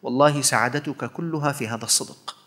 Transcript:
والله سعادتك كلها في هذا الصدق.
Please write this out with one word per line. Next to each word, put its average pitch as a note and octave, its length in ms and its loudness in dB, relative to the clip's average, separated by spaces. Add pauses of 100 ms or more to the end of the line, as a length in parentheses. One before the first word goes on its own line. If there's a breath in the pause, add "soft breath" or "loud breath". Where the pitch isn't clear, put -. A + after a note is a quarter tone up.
والله C#3 400 4
سعادتك B2+ 680 0
كلها D#3 400 -2
في C3+ 160 -6
هذا A2+ 160 -8
الصدق. - 520 -4 (100)